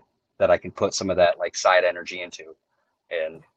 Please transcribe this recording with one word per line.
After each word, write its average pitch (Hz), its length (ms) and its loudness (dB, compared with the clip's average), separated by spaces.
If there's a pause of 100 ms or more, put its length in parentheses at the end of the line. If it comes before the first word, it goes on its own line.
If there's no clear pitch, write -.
(380)
that 90 120 4
I 87 80 4
can 92 120 -8
put 98 220 -2
some 95 160 -4
of 90 80 -2
that, 87 220 4
like, 87 180 -6
side 92 280 4
energy 87 360 -4
into. 80 340 -16 (560)
And 80 320 -6 (140)